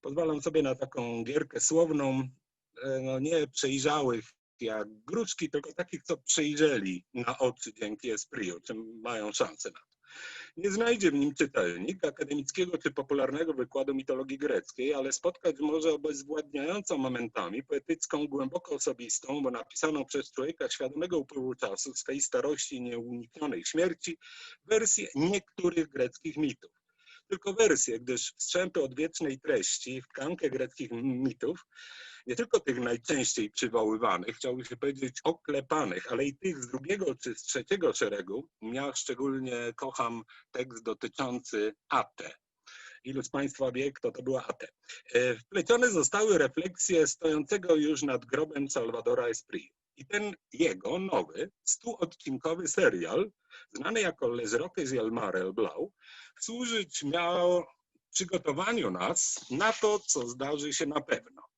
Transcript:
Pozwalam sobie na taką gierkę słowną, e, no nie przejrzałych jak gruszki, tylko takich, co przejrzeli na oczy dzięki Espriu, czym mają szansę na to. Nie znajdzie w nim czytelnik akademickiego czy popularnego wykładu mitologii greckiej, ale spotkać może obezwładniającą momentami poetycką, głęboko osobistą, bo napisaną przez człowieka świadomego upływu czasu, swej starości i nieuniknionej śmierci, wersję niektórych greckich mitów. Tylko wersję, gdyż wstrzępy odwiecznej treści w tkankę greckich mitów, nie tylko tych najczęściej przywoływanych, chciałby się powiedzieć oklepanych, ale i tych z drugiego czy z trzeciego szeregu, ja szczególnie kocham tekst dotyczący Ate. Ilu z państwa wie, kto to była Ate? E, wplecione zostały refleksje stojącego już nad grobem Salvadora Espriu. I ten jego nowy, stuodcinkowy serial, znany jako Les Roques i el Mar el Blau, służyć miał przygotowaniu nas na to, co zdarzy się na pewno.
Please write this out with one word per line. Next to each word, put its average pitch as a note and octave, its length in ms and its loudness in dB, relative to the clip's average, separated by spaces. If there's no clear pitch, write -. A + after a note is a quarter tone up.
Pozwalam D3+ 400 0
sobie D#3 200 4
na C3+ 140 2
taką A#2+ 480 -4
gierkę C#3+ 360 -2
słowną, C#3+ 680 2
e, C3 160 -2
no C3 200 -2
nie D3+ 280 2
przejrzałych C3+ 800 0
jak G#2+ 280 -2
gruszki, F#3 440 -2
tylko D3 240 -4
takich, F3 300 -6
co E3 140 -2
przejrzeli D3 960 2
na B2 240 -2
oczy B2 360 0
dzięki G#2+ 380 -6
Espriu, F#2+ 480 -4
czym A2+ 420 -10
mają A2 320 -4
szansę - 380 -2
na - 80 -20
to. - 220 -20
Nie G3 140 0
znajdzie G#3+ 400 4
w - 20 -2
nim C#3+ 220 2
czytelnik A2+ 680 0
akademickiego D3 720 -2
czy D3 140 -2
popularnego C#3 600 0
wykładu C3+ 420 -2
mitologii C3+ 420 -2
greckiej, C3+ 560 -2
ale C3+ 200 -2
spotkać C#3+ 460 0
może D#3 340 4
obezwładniającą D3 1040 -2
momentami A#2+ 680 -2
poetycką, D3 640 -2
głęboko C#3 480 -4
osobistą, C3 680 -2
bo C3 100 2
napisaną C#3 540 -2
przez - 260 -4
człowieka C#3 380 -2
świadomego D#3 480 -2
upływu C3+ 380 -2
czasu, - 380 -4
swej C3+ 280 -4
starości C#3 540 0
i B2 60 -6
nieuniknionej A#2+ 840 -6
śmierci, E3+ 520 0
wersję A3 500 2
niektórych E3 720 2
greckich C#3+ 500 -2
mitów. C#3+ 340 -2
Tylko G3 260 -4
wersję, G3 460 6
gdyż B2 380 -4
wstrzępy F3+ 460 0
odwiecznej C3+ 560 -2
treści B2+ 600 0
w - 60 -20
tkankę D3+ 420 -2
greckich B2+ 420 -4
mitów, B2+ 720 -2
nie B2 80 -2
tylko A3+ 240 2
tych B2+ 200 0
najczęściej A#2+ 720 0
przywoływanych, A2 840 0
chciałby B2+ 300 -4
się B2 120 -10
powiedzieć C3+ 460 -4
oklepanych, C#3 880 -2
ale B2 140 0
i C#3 100 -2
tych D#3+ 280 -4
z A#2+ 40 -12
drugiego C#3 480 -2
czy A#2+ 200 -8
z - 60 -16
trzeciego D3+ 520 0
szeregu, G2+ 540 -2
ja C3 340 -4
szczególnie B2+ 800 -4
kocham A#2 480 -4
tekst B2 320 -6
dotyczący A2+ 880 -2
Ate. - 420 -2
Ilu C3 200 -4
z - 60 -8
państwa C3+ 420 -2
wie, C3+ 200 0
kto B2 200 -4
to - 120 -12
była B2+ 240 0
Ate? - 200 -8
E, B2 220 4
wplecione G#3+ 560 4
zostały G3+ 460 4
refleksje D#3+ 720 4
stojącego E3 680 2
już D3+ 280 2
nad C3 220 -2
grobem C#3+ 440 -2
Salvadora A#2+ 580 0
Espriu. - 460 -6
I - 80 -16
ten G#3 280 -2
jego C3 460 0
nowy, D#3 520 -2
stuodcinkowy E3 1040 -2
serial, A#2 640 2
znany G#3+ 280 0
jako E3 260 0
Les A#2 260 0
Roques C#3 400 0
i B2+ 40 2
el A2 140 2
Mar G#2+ 240 0
el F#2 180 0
Blau, G#2 380 0
służyć A#3 640 -4
miał F3 600 4
przygotowaniu F3+ 800 0
nas - 600 0
na G3 220 2
to, G#3 260 4
co B2+ 280 -2
zdarzy C#3 460 -2
się D#3+ 120 0
na D3 160 0
pewno. - 560 -4